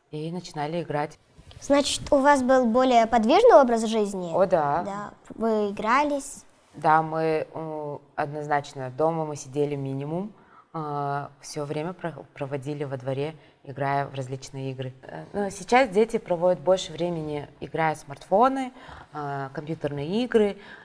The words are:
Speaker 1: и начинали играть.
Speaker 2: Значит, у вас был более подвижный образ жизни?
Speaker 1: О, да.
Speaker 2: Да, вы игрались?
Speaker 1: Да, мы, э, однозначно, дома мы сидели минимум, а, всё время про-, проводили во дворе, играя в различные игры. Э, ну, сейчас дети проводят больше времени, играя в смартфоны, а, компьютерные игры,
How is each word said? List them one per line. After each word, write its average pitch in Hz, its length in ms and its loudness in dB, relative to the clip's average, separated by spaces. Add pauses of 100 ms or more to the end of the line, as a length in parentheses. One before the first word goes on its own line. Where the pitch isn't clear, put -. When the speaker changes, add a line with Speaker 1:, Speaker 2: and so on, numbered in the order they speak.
(120)
Speaker 1:
и 156 200 -8
начинали 170 500 -6
играть. 151 380 -6 (420)
Speaker 2:
Значит, - 400 2 (100)
у 294 60 6
вас 269 260 6
был 254 220 4
более 233 420 4
подвижный 311 480 8
образ 240 300 8
жизни? 202 480 -2
Speaker 1:
О, 175 120 4
да. 160 380 2
Speaker 2:
Да, 202 280 -8 (240)
вы 214 360 0
игрались? 277 720 -2 (320)
Speaker 1:
Да, 156 260 4
мы, 160 500 0
э, 156 460 -8 (180)
однозначно, 147 760 -4
дома 156 340 0
мы 151 100 -8
сидели 143 400 -4
минимум, 139 560 -6 (420)
а, 143 580 -6 (100)
всё - 240 -8
время 151 280 -6
про-, 156 300 -10 (120)
проводили 143 480 -6
во 135 140 -6
дворе, 135 360 -6 (300)
играя 139 420 -2
в - 80 -14
различные 135 580 -8
игры. 127 300 -10
Э, 160 220 -14 (100)
ну, 202 160 -4
сейчас 240 400 2
дети 220 300 2
проводят 175 400 0
больше 175 320 2
времени, 156 560 -4 (120)
играя 156 360 -2
в - 20 -16
смартфоны, 247 760 0 (420)
а, 143 400 -6
компьютерные 151 720 -4
игры, 214 340 2 (280)